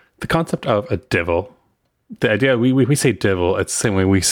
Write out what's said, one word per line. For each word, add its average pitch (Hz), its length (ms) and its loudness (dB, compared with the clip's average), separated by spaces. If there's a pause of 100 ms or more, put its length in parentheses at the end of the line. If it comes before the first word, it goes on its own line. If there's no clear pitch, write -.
(220)
the - 60 -10
concept 165 380 -4
of 104 240 -2
a 107 60 -2
devil, 87 580 -4 (680)
the 120 100 0
idea, 123 280 2
we, 127 140 2
we, 131 120 2
we 127 100 2
say 139 180 2
devil, 92 440 0
it's 95 180 -4
the - 60 -6
same 110 140 -2
way 95 100 2
we, 98 160 4 (120)